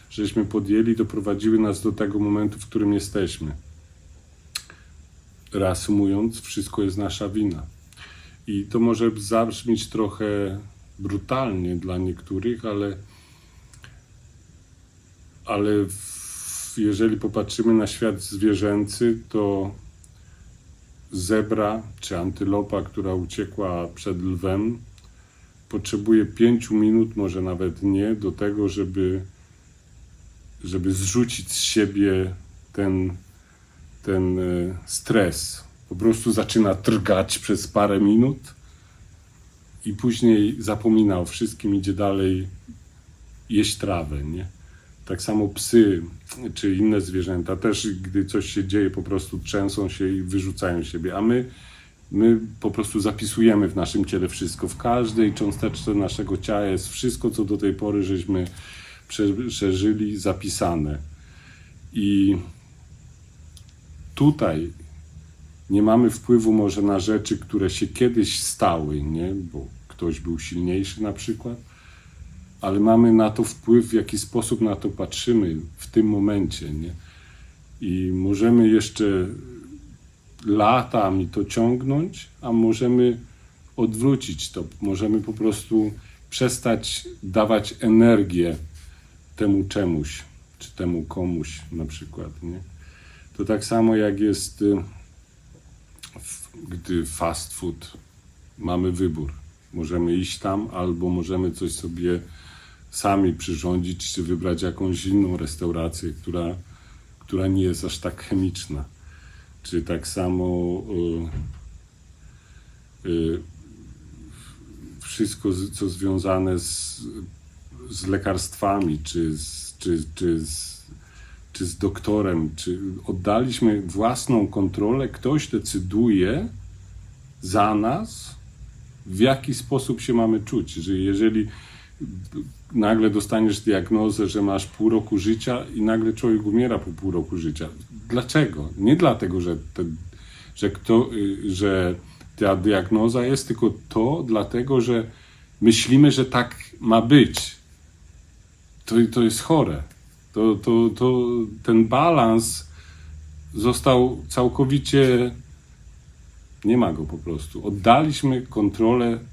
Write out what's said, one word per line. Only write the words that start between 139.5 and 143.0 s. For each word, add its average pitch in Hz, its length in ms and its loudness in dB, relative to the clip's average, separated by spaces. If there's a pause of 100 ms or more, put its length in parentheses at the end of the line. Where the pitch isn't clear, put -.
te, 90 100 -4 (720)
że, - 140 0
kto, 120 440 2
y, 98 420 -2
że 92 400 2 (400)
ta 95 200 2
diagnoza 107 680 2